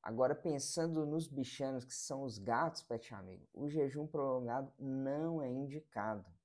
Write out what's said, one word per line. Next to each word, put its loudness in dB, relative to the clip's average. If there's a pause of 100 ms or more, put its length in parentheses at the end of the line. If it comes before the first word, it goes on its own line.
Agora, 4
pensando 2
nos 2
bichanos, -2
que -10
são -4
os -4
gatos, 2
pet -6
amigo, -12
o -4
jejum 2
prolongado 0
não 0
é -2
indicado. -2 (200)